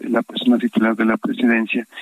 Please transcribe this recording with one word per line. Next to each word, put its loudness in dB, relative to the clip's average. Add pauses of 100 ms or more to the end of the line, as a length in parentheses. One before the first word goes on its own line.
la 0
persona 0
titular 0
de 0
la 2
presidencia 0 (140)